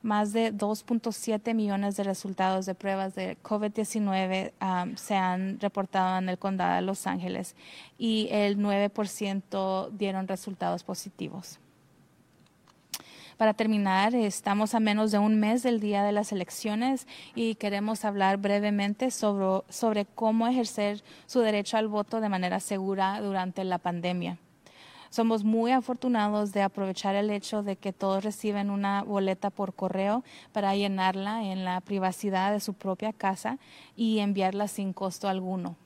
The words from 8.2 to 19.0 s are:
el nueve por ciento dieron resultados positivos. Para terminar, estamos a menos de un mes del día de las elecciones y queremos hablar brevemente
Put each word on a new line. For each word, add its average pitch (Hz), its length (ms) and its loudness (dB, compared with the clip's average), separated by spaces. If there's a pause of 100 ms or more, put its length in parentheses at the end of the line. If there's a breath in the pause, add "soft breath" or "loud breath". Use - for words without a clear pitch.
el 202 320 2
nueve 202 300 2
por 208 160 -2
ciento 190 840 -4
dieron 190 380 -4
resultados 180 560 -4
positivos. - 720 -10 (1800 loud breath)
Para 214 180 4
terminar, 208 580 4
estamos 208 640 2
a 226 40 4
menos 214 320 4
de 208 60 4
un 214 220 6
mes 226 240 2
del 240 160 2
día 202 240 2
de 208 80 4
las 208 200 0
elecciones 220 720 -2 (280 loud breath)
y 226 220 0
queremos 214 500 -2
hablar 196 320 2
brevemente 202 720 2